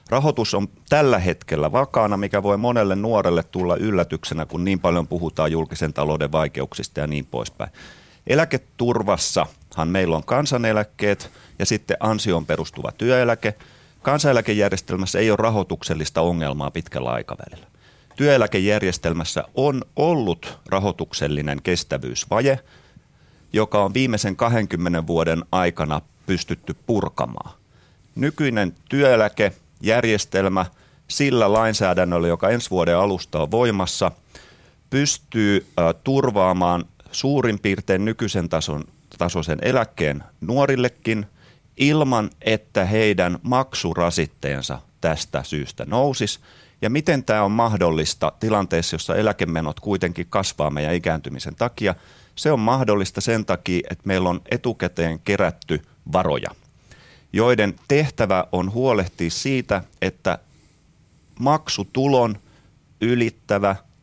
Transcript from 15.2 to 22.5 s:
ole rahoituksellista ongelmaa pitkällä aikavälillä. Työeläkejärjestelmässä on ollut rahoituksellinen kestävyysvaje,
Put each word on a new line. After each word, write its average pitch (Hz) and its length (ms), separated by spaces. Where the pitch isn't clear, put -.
ole 104 100
rahoituksellista 87 800
ongelmaa 76 500
pitkällä 65 380
aikavälillä. - 580
Työeläkejärjestelmässä 101 1300
on 135 260
ollut 139 680
rahoituksellinen 76 960
kestävyysvaje, 90 1000